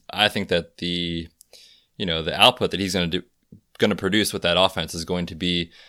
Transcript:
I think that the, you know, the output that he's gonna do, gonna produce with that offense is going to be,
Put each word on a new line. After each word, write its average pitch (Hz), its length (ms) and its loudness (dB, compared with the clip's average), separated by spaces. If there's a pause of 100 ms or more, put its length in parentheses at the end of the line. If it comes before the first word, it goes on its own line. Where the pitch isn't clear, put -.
(120)
I 104 160 2
think 104 220 -2
that - 300 -2
the, 87 500 -4 (640)
you 110 100 -6
know, 82 160 -2
the 80 180 -4
output 107 320 4
that - 100 -6
he's 95 120 -2
gonna 90 140 2
do, 85 160 -4 (560)
gonna 104 160 2
produce 98 380 0
with 101 80 -6
that 87 160 2
offense 92 360 2
is 82 120 -6
going 90 220 -4
to 87 80 -10
be, 87 360 -2 (180)